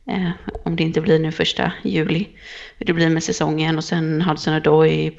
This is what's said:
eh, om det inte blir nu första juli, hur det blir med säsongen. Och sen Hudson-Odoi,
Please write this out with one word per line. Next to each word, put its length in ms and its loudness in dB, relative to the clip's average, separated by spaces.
eh, 200 -2
om 120 -2
det 60 0
inte 180 0
blir 180 4
nu 140 -2
första 400 -2
juli, 460 -2
hur 80 -6
det 60 2
blir 180 4
med 120 2
säsongen. 560 0
Och 60 -4
sen 380 -2
Hudson-Odoi, 960 2